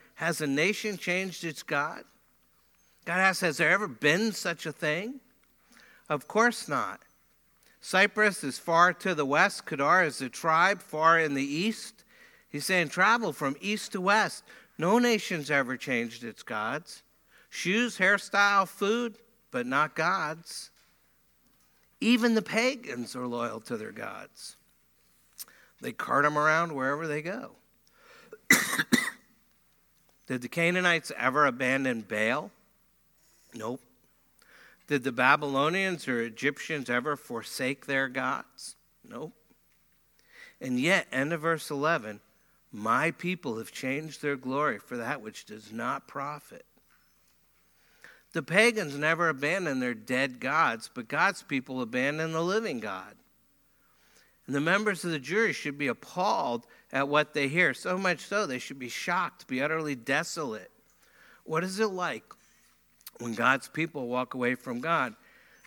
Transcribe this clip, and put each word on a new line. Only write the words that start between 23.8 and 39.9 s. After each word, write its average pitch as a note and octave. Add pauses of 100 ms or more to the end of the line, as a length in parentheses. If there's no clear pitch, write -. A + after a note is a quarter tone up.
gods. G#2 (1300)
They B2
cart C3
'em D3+
around D#3
wherever C#3+
they D3+
go. F#3+ (920)
<coughs> - (1700)
Did B2+
the B2
Canaanites E3+
ever C3
abandon B2+
Baal? A2+ (1040)
Nope. A#2 (1080)
Did C#3+
the C3
Babylonians D3
or B2
Egyptians C3+
ever B2+
forsake C3
their C3+
gods? C3 (260)
Nope. C3+ (1300)